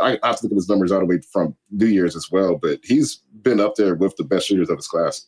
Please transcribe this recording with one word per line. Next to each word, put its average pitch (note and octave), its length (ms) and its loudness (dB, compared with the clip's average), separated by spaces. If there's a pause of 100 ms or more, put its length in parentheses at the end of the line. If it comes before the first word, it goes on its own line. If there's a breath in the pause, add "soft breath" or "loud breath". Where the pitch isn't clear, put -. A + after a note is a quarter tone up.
I, B2+ 220 0
I A#2 60 0
have A#2 120 -2
to - 40 -4
look G#2+ 80 -4
at G#2 40 0
his F2+ 120 0
numbers G2 240 2
all G2 80 2
the F#2 60 0
way F2 120 2 (140)
from D2+ 240 -2 (160)
New G#2 140 0
Year's F#2+ 280 2
as D#2+ 160 -12
well, F#2 260 2
but D2 280 -4
he's - 380 0 (200)
been A#2 160 2
up G#2 160 0
there F#2+ 220 2
with F#2+ 200 0
the D#2+ 80 -6
best F#2 220 -2
shooters F2+ 240 0
of D#2+ 60 -2
his - 100 -10
class. E2 420 -4